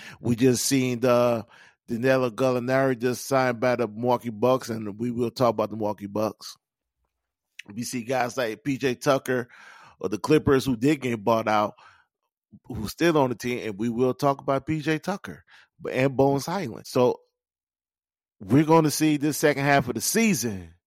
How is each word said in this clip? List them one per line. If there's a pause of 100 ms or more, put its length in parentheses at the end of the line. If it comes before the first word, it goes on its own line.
(200)
We
just
seen
the (440)
Danilo
Gallinari
just
signed
by
the
Milwaukee
Bucks,
and
we
will
talk
about
the
Milwaukee
Bucks. (1160)
We
see
guys
like
P
J
Tucker (500)
or
the
Clippers
who
did
get
bought
out, (920)
who's
still
on
the
team,
and
we
will
talk
about
P
J
Tucker (440)
and
Bones
Hyland.
So (1200)
we're
gonna
see
this
second
half
of
the
season (120)